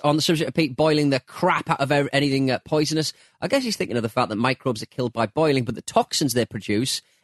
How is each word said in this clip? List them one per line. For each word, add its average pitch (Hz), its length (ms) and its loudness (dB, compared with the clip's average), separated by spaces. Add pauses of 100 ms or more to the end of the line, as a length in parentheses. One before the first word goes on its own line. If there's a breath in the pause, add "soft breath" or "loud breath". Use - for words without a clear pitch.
on 147 120 4
the 151 60 0
subject 156 260 0
of 127 60 -8
Pete 143 220 0
boiling 151 340 2
the 147 100 2
crap - 500 -2
out 156 100 0
of 139 120 0
ev-, 143 220 2
anything, 135 380 2
uh, 123 80 0
poisonous, 156 540 -2 (280 soft breath)
I 180 60 -4
guess 269 160 0
he's 220 140 -2
thinking 120 200 -2
of 110 60 -2
the 113 60 0
fact 123 200 0
that 107 60 -4
microbes 123 480 -2
are - 40 -14
killed 123 260 -4
by 113 120 0
boiling, 139 380 2
but 113 120 -6
the - 60 -12
toxins - 520 0
they 117 120 2
produce 107 560 -2 (220)